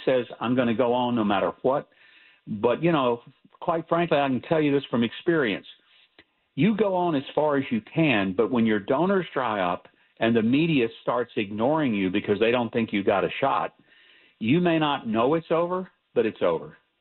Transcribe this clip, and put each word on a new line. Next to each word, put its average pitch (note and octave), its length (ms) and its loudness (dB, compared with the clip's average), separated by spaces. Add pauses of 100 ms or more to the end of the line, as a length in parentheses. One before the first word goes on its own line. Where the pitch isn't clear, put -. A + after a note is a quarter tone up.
says, B2+ 220 2 (120)
"I'm A#2 160 -2
gonna A#2+ 200 0
go A#2+ 180 2
on B2 240 0
no A2 80 0
matter F#2+ 260 0 (120)
what," C3+ 260 -2 (580)
but, A2+ 380 -2
you E3+ 80 2
know, B2 300 0 (380)
quite E3+ 280 -4
frankly, E3+ 280 0
I C#3 120 2
can B2+ 140 -2
tell D#3+ 180 0
you D3+ 100 2
this C#3 220 0
from A#2 100 2
experience. A#2+ 640 -2 (880)
You G3 220 2
go G3 180 0
on F3 220 0
as C3+ 80 -2 (100)
far D3 220 2
as C3+ 160 0
you A2 80 0 (120)
can, A2+ 400 2
but G#2+ 200 0
when A#2 120 4
your G#2+ 140 2
donors E3 560 0
dry A2+ 260 -2
up F2+ 280 -2 (320)
and A#2 160 2
the A2+ 60 2
media C#3 440 2 (160)
starts A#2+ 340 -4
ignoring A2+ 580 -2
you G2 160 0
because G2+ 280 0
they A2+ 140 2
don't A#2+ 200 -2
think A2+ 200 -2
you G2+ 100 0
got G2 220 2
a - 60 -2 (100)
shot, B2+ 340 -2 (640)
you B2+ 220 2
may E3+ 180 2
not C#3+ 300 -2
know A#2 260 2
it's E3 160 -4
over, F3 400 -2 (240)
but A#2 120 2
it's G#2+ 160 -6
over. E2 340 -2 (240)